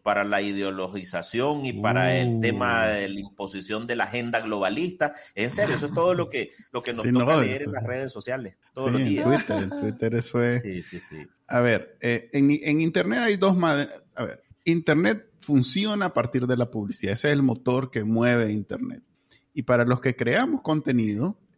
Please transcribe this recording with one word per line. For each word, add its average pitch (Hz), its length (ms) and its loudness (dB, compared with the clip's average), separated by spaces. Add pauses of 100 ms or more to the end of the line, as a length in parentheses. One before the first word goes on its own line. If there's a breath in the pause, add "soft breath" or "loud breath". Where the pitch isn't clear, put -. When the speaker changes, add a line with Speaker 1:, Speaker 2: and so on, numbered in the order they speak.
Speaker 1:
para 101 220 2
la 101 160 0
ideologización 98 1300 -4
y 120 80 -6
para 92 420 2
el 117 200 0
Speaker 2:
Uh. 113 40 0
Speaker 1:
tema 117 460 0
de 101 240 0
la 98 100 -8
imposición 101 640 -6
de 120 80 -2
la 110 100 0
agenda 120 360 -2
globalista. 113 720 -2 (220 loud breath)
En 113 160 -2
serio, 202 240 0
eso 143 140 -4
es 147 40 -6
todo 170 220 2
lo 170 160 -2
que, 123 180 -4 (240 loud breath)
lo 120 100 -4
que 120 120 -4
nos 113 80 -6
Speaker 3:
Sí, 123 100 2
Speaker 1:
toca 123 240 4
Speaker 3:
no, 143 60 6
Speaker 1:
leer 131 180 0
Speaker 3:
eso 147 80 -6
Speaker 1:
en - 60 -6
las 123 100 -6
redes 127 260 -6
sociales, 113 440 -8 (180)
todos 135 160 -4
Speaker 3:
sí, 120 40 0
Speaker 1:
los 131 100 2
Speaker 3:
en 175 60 2
Speaker 1:
días. 98 180 0
Speaker 3:
Twitter, - 360 2
en 95 80 -4 (100)
Twitter 117 340 -2
eso 120 280 0
es. 120 200 0
Speaker 1:
Sí, 95 200 -8
sí, 87 180 -12
sí. - 160 -14 (320)
Speaker 3:
A 123 120 2
ver, 117 400 2
eh, 120 320 -2
en, 139 180 4
en 151 300 2
Internet 175 400 0
hay 220 160 2
dos 196 220 4
maneras. 147 440 0 (120)
A 117 100 -6
ver, - 180 -10 (220)
Internet 170 600 2 (120)
funciona 190 680 2
a - 80 -4
partir 123 320 0
de 127 100 2
la 120 140 0
publicidad. 101 420 -4
Ese 117 160 2
es 147 60 4
el 143 80 2
motor 127 480 0
que 110 140 -4
mueve 113 480 4
Internet. - 500 -6 (500 loud breath)
Y 135 120 -6
para 120 200 4
los 123 160 2
que 127 160 0
creamos 226 460 0
contenido, 131 720 0 (220)